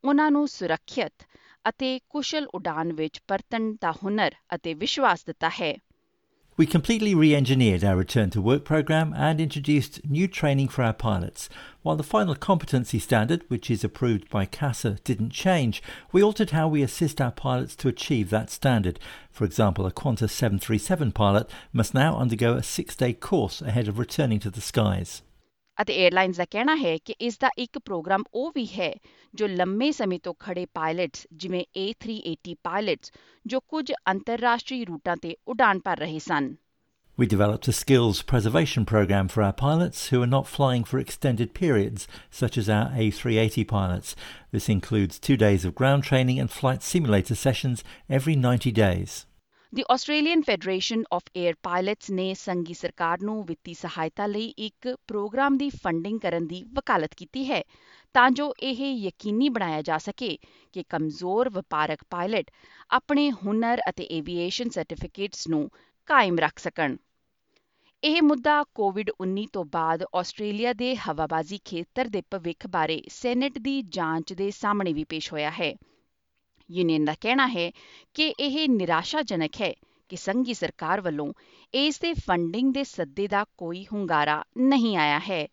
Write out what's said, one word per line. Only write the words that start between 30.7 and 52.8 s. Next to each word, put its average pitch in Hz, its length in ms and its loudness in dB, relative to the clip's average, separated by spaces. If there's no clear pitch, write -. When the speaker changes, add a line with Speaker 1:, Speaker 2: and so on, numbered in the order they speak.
Speaker 1:
ਪਾਇਲਟਸ, 160 600 -4
ਜਿਵੇਂ 180 300 -4
ਏ 196 220 -4
ਥ੍ਰੀ 220 160 -8
ਏਟੀ 170 280 -8
ਪਾਇਲਟਸ, 175 580 -4
ਜੋ 247 120 -2
ਕੁਝ 294 320 -6
ਅੰਤਰਰਾਸ਼ਟਰੀ 233 760 -2
ਰੂਟਾਂ 175 320 -4
ਤੇ 170 180 -10
ਉਡਾਣ 226 320 2
ਭਰ 175 180 -2
ਰਹੇ 156 220 -6
ਸਨ। 143 300 -2
Speaker 2:
We 123 160 4
developed 104 400 2
a - 80 2
skills 120 500 4
preservation 120 600 2
program 98 420 4
for 107 140 4
our - 160 -4
pilots 165 480 0
who 123 100 4
are 120 140 2
not 135 180 -2
flying 127 380 2
for 131 100 0
extended 120 580 -2
periods, 113 480 2
such 120 220 0
as 107 160 2
our 123 260 0
A 104 60 4
three 117 240 2
eighty 107 300 0
pilots. 92 420 -2
This - 200 0
includes 98 520 0
two 131 160 6
days 98 240 4
of - 140 -8
ground 139 280 4
training 131 320 2
and - 160 -6
flight 131 340 -2
simulator 110 520 2
sessions 127 420 0
every 147 280 2
ninety 120 340 2
days. 92 380 0
Speaker 1:
The 247 100 -2
Australian 302 540 0
Federation 190 540 -2
of 180 100 -8
Air 170 140 0
Pilots 190 480 -4
ਨੇ 185 180 -2
ਸੰਘੀ 175 400 -6
ਸਰਕਾਰ 170 480 -4